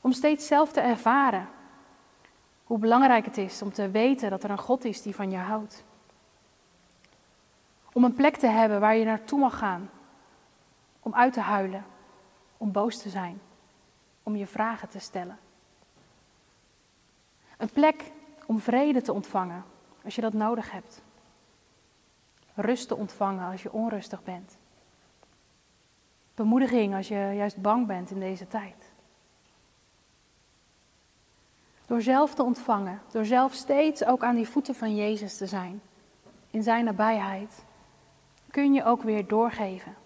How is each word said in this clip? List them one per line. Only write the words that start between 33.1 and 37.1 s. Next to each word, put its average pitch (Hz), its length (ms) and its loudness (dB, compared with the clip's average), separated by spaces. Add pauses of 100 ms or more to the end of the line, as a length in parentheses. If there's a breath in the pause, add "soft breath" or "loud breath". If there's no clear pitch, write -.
door 220 140 -2
zelf 254 280 4
steeds 302 520 2
ook 247 180 2
aan 240 120 2
die 233 140 0
voeten 277 260 -2
van 220 220 -4
Jezus 208 400 -4
te 196 100 -6
zijn, 185 340 -8 (680)
in 220 120 -2
zijn 233 220 4
nabijheid, 208 800 -2 (840)